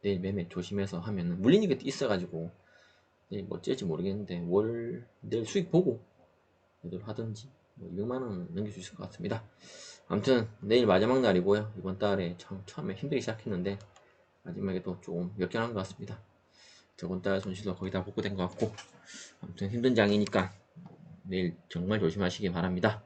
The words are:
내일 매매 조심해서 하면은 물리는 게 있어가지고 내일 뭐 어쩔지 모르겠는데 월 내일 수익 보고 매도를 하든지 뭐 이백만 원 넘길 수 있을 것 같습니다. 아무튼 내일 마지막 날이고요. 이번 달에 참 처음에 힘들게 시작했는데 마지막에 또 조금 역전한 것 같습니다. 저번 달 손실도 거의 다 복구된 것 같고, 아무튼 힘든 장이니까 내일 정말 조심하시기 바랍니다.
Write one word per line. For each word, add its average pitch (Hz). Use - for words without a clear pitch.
내일 98
매매 92
조심해서 98
하면은 87
물리는 180
게 131
있어가지고 90
내일 101
뭐 104
어쩔지 -
모르겠는데 90
월 117
내일 110
수익 185
보고 160
매도를 87
하든지 110
뭐 87
이백만 113
원 90
넘길 104
수 90
있을 -
것 95
같습니다. 110
아무튼 110
내일 113
마지막 110
날이고요. 104
이번 95
달에 95
참 95
처음에 -
힘들게 135
시작했는데 98
마지막에 92
또 90
조금 90
역전한 113
것 101
같습니다. 104
저번 90
달 98
손실도 95
거의 95
다 92
복구된 101
것 90
같고, 107
아무튼 -
힘든 120
장이니까 101
내일 92
정말 92
조심하시기 90
바랍니다. 90